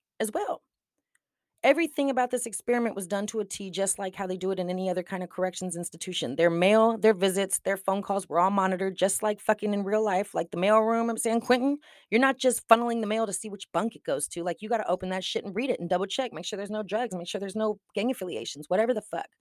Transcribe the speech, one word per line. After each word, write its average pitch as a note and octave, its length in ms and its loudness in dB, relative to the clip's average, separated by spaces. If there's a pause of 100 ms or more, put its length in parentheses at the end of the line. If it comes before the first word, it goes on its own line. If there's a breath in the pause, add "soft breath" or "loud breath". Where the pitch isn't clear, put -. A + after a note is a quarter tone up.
(180)
as G#3+ 140 0
well. - 300 -4 (1000)
Everything C#4 480 4
about B3 200 0
this B3 140 -2
experiment A#3+ 500 -2
was G3 120 -8
done G3+ 220 -2
to A3 120 -4
a G3+ 40 -2
T, G3 260 -8
just F#3+ 280 -2
like F#3+ 160 -6
how G3 120 -6
they F#3 100 -4
do F#3 140 -2
it F#3+ 80 -2
in F3 100 -4
any F#3 220 -2
other F3+ 120 -2
kind F#3 200 -8
of F3 80 -8
corrections F3+ 460 -4
institution. E3 600 -6
Their E3+ 140 6
mail, G#3+ 480 4
their G#3+ 160 6
visits, F#3+ 460 0
their G3 180 -2
phone G3 240 0
calls G3 260 -2
were D3+ 100 0
all F3+ 120 6
monitored, F#3+ 460 0
just - 260 2
like G#3+ 180 0
fucking G#3+ 320 0
in G3+ 100 0
real G#3+ 220 0
life, G3 300 0
like F3 160 -2
the E3+ 80 -6
mail G#3 220 6
room. A3+ 280 2
I'm A3+ 80 -2
San A3+ 240 0
Quentin, B3+ 380 2 (320 loud breath)
you're A3 100 4
not C4+ 160 4
just B3 320 0
funneling A#3 320 4
the G#3+ 60 -2
mail A3 180 0
to - 80 -4
see - 160 -8
which - 240 -14
bunk G#3 240 -2
it - 80 -20
goes D3 240 -2
to. E3+ 140 -8
Like, F3 180 -6
you G#3+ 80 -10
gotta A3 220 -2
open F#3 180 -2
that F#3 160 -4
shit - 220 -4
and F#3+ 100 -8
read B3+ 140 -2
it - 100 -2
and E3+ 80 -6
double F3+ 160 2
check, B3 300 -4
make D#3+ 100 -8
sure G3+ 140 -8
there's G3+ 120 -8
no G#3+ 120 -4
drugs, G#3 320 -4
make F3 140 -8
sure G3+ 100 -6
there's F#3+ 180 -6
no G#3+ 220 0 (160)
gang G#3+ 160 0
affiliations, D3+ 580 -8
whatever A3 240 2
the - 80 -2
fuck. - 280 -8 (120)